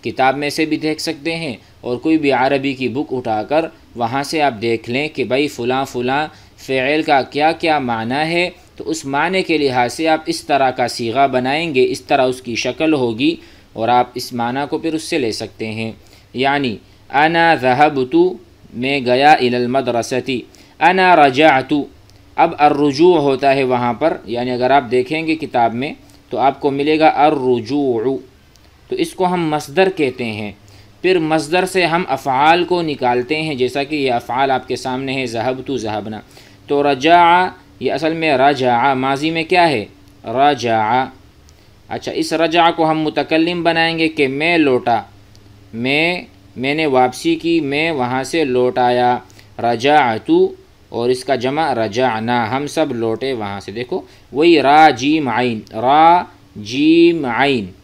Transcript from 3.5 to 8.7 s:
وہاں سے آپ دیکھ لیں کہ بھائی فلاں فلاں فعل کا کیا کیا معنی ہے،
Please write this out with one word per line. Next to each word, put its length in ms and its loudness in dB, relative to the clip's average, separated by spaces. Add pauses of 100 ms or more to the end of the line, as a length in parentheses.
وہاں 280 -4
سے 200 -4
آپ 100 0 (100)
دیکھ 280 -4
لیں 180 -4
کہ 160 -6
بھائی 240 0
فلاں 360 -4
فلاں 440 -4 (300)
فعل 440 -2
کا 200 2
کیا 300 0
کیا 260 0
معنی 540 -4
ہے، 180 -2 (260)